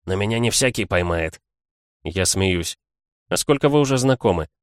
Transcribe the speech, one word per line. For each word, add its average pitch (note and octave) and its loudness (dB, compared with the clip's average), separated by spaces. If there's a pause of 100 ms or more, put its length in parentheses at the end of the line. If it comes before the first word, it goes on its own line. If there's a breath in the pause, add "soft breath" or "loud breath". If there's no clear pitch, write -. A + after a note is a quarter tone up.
Но F#2 -2
меня G#2+ -2
не A#2 0
всякий A#2 0
поймает». E2+ -2 (600)
Я F2+ -2
смеюсь. F#2 0 (520)
«А F3 -2
сколько C#3+ 0
вы D3 2
уже C3+ 2
знакомы?» A#2 0 (160)